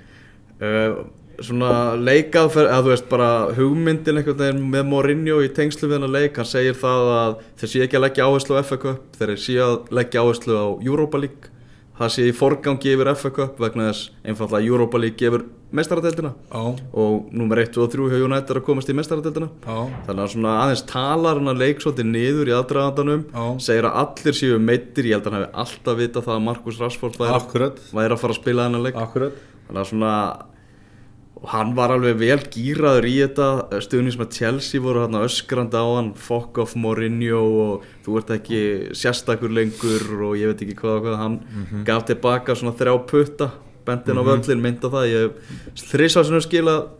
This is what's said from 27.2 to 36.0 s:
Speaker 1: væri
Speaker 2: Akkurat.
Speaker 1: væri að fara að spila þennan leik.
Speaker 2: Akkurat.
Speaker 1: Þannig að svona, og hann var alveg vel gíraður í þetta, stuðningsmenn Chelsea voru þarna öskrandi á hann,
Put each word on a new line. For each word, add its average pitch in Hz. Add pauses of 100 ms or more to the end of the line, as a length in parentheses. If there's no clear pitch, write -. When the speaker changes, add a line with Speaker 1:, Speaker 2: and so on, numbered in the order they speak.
Speaker 1:
væri 120
Speaker 2:
Akkurat. 131 (160)
Speaker 1:
væri 110
að 117
fara 113
að -
spila 123
þennan 120
leik. 123
Speaker 2:
Akkurat. 131 (300)
Speaker 1:
Þannig 95
að 95
svona, 110 (1200)
og -
hann 110
var 123
alveg 123
vel 123 (100)
gíraður 135
í 123
þetta, 139 (400)
stuðningsmenn 120
Chelsea 131
voru 120
þarna 110
öskrandi 120
á 117
hann, 120